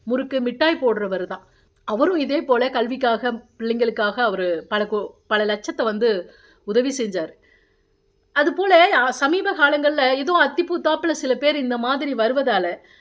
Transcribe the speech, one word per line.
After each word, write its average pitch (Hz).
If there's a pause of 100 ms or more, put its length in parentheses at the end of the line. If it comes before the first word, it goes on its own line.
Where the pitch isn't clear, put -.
முறுக்கு 262
மிட்டாய் 247
போடுறவர் 208
தான். 185 (380)
அவரும் 294
இதே 285
போல 254
கல்விக்காக, 233 (160)
பிள்ளைங்களுக்காக 226
அவரு 190
பல 208
கோ-, 208 (160)
பல 214
லட்சத்தை 214
வந்து 214 (340)
உதவி 254
செஞ்சாரு. 180 (1000)
அது 294
போல, 359
அ, 254
சமீப 359
காலங்கள்ல 294
ஏதோ 277
அத்திப்பூத்தாப்புல 320
சில 262
பேர் 285
இந்த 247
மாதிரி 269
வருவதால, 220 (240)